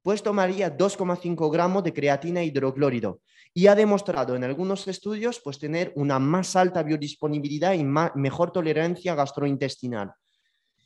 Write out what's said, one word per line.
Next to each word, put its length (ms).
pues 220
tomaría 460
dos 280
coma 180
cinco 340
gramos 340
de 100
creatina 480
hidroclórido. 800
Y 140
ha 80
demostrado 600
en 100
algunos 420
estudios, 560
pues, 160
tener 360
una 240
más 360
alta 280
biodisponibilidad 920
y 100
ma-, 320
mejor 360
tolerancia 600
gastrointestinal. 1000